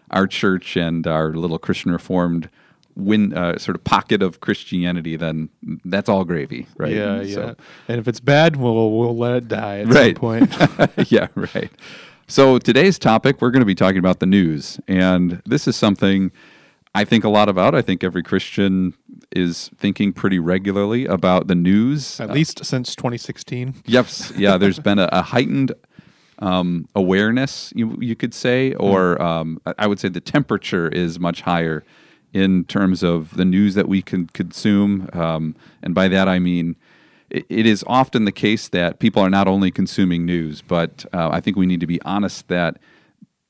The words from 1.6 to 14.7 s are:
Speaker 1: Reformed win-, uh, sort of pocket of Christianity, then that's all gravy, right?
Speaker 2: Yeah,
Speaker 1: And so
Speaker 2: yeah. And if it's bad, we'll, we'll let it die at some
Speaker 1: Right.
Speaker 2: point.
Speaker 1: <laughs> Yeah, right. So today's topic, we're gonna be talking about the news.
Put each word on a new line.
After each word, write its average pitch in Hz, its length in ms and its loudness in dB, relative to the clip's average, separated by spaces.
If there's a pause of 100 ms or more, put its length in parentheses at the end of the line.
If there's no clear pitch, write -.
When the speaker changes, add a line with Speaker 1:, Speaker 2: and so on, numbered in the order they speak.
Speaker 1:
Reformed 85 560 -2 (460)
win-, 101 420 0
uh, 87 220 -2
sort - 180 -6
of - 80 -12
pocket 101 380 0
of 90 180 -4
Christianity, 87 760 -4
then 80 320 -6 (360)
that's 95 240 -4
all 95 160 2
gravy, 76 420 -6 (100)
right? 78 160 -4
Speaker 2:
Yeah, 104 220 -2
Speaker 1:
And 98 160 -6
so 101 160 -8
Speaker 2:
yeah. 117 80 -10 (340)
And 120 100 -4
if 110 80 -6
it's 120 140 -4
bad, 147 360 4
we'll, 113 360 2
we'll 117 240 0
let 120 180 0
it 120 140 -4
die 104 320 -6
at 107 60 -4
some 123 100 6
Speaker 1:
Right. 120 200 6
Speaker 2:
point. 117 380 0 (280)
Speaker 1:
<laughs> - 280 0
Yeah, - 240 4
right. - 360 -6 (580)
So 131 300 6
today's 143 400 4
topic, 120 420 2
we're 120 100 2
gonna 127 140 4
be 98 100 2
talking 95 240 4
about 90 220 2
the 92 60 0
news. 87 600 2